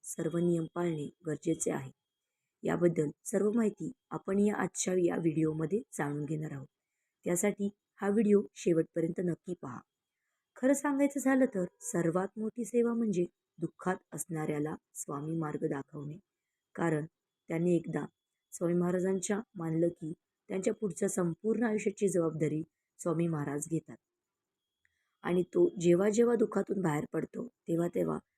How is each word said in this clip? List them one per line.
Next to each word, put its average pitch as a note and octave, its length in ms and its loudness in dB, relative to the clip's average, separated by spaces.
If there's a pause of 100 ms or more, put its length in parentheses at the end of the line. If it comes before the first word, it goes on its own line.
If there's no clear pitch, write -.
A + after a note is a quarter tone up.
सर्व E3 340 -4
नियम E3+ 360 2
पाळणे E3 340 -2 (180)
गरजेचे D#3+ 440 -2
आहे. C3+ 200 -4 (720)
याबद्दल E3 460 2 (160)
सर्व G3+ 280 0
माहिती A3 380 0 (200)
आपण F#3+ 280 -2
या G#3 180 4
आजच्या - 400 -2
या E3+ 200 2
व्हिडिओमध्ये D#3+ 640 0 (180)
जाणून D3 260 -2
घेणार D3+ 280 -4
आहोत. C#3 140 -10 (600)
त्यासाठी G3 420 0 (320)
हा G3 80 0
व्हिडिओ G3+ 340 6 (120)
शेवटपर्यंत E3 680 0
नक्की F3 420 -4
पहा. B2 160 -10 (800)
खरं C4+ 180 4
सांगायचं C#4+ 460 0
झालं C4 240 4 (100)
तर F#3 100 -2 (180)
सर्वात F3 560 0
मोठी A3 260 -4
सेवा A#3 300 2
म्हणजे G#3 320 0 (320)
दुःखात F3+ 380 -4 (160)
असणाऱ्याला D#3 640 -4 (200)
स्वामी D3+ 400 -8
मार्ग D#3 320 -2
दाखवणे, D3 500 -8 (600)
कारण D#3+ 280 0 (440)
त्यांनी F3 280 2
एकदा D#3 280 -2 (480)
स्वामी F3 220 0
महाराजांच्या F#3 680 0 (160)
मानलं E3 340 0
की D#3+ 220 -8 (380)
त्यांच्या F#3+ 240 0
पुढच्या G3+ 340 -2
संपूर्ण G#3 560 0
आयुष्याची G#3 440 0
जबाबदारी D#3+ 540 0 (380)
स्वामी E3+ 260 0
महाराज D3 420 -2
घेतात D#3 280 -6 (1300)
आणि F3 180 2 (120)
तो F3 140 6 (120)
जेव्हा F3 300 6
जेव्हा A#3 260 4
दुःखातून G3+ 460 0
बाहेर D#3 300 0
पडतो, - 340 -6 (220)
तेव्हा E3+ 260 0
तेव्हा E3 240 0 (200)